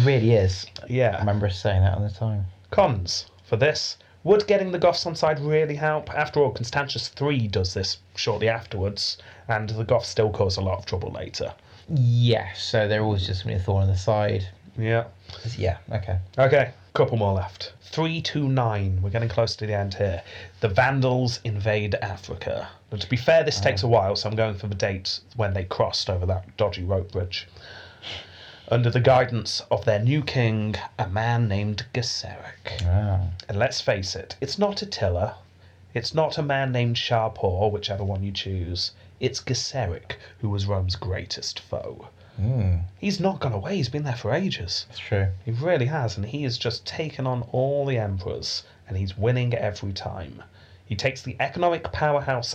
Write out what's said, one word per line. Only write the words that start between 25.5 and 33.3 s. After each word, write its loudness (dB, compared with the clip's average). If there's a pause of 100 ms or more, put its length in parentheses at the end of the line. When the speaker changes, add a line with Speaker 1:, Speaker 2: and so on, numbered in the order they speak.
Speaker 2:
they -2
crossed -2
over 0
that -4
dodgy 0
rope -2
bridge. -6 (1200)
Under 4
the 2
guidance 4
of 0
their 2
new 2
king, 0 (240)
a -2
man 2
named -2
Gesseric. -6
Speaker 1:
Oh. 2 (200)